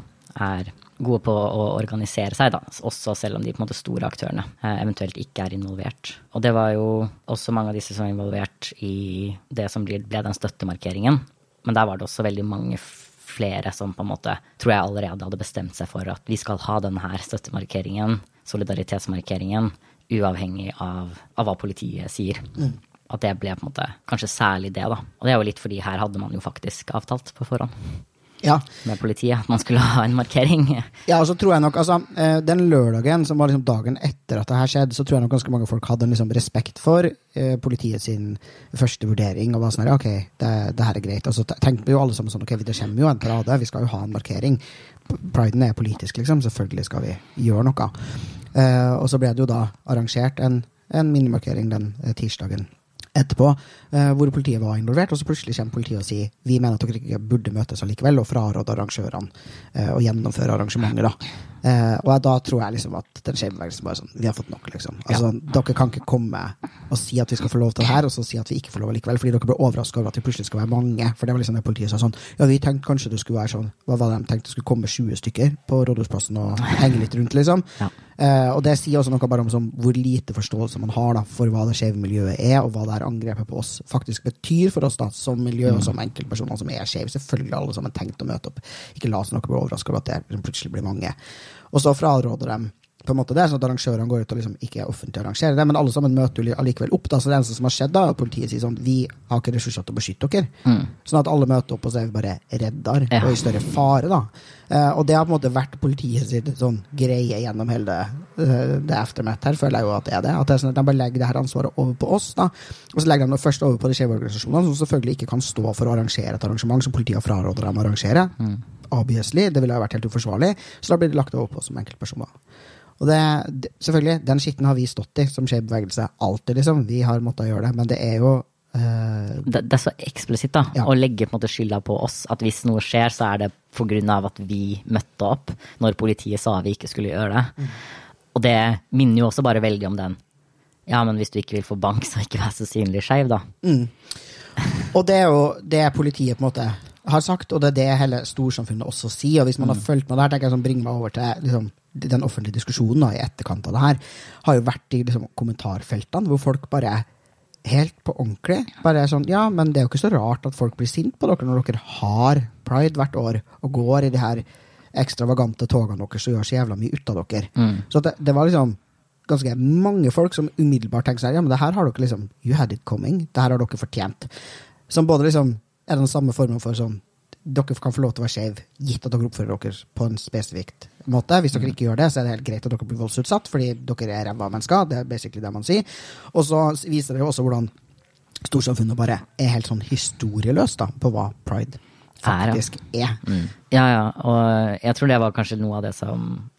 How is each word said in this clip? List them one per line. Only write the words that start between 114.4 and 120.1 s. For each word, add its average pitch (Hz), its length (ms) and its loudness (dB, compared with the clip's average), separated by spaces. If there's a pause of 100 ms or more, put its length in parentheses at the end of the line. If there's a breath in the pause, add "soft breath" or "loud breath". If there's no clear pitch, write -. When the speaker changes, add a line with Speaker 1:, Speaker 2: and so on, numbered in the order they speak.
Speaker 2:
som 147 140 -2
selvfølgelig 135 300 0
ikke 123 120 -6
kan 127 120 0
stå 110 340 -2
for 117 100 0
å 117 80 2
arrangere 113 400 0
et - 100 -4
arrangement 117 380 2
som 131 100 -2
politiet 113 300 0
har - 0 -
frarådet 95 400 0
dem 98 160 -2
å 107 80 2
arrangere. 120 540 2
Speaker 1:
Mm. 107 180 -2 (340)
Speaker 2:
Obviously, 127 580 0
det 143 120 2
ville 123 120 2
ha 120 80 0
vært 104 120 -2
helt 113 120 -4
uforsvarlig, 117 480 0 (280 loud breath)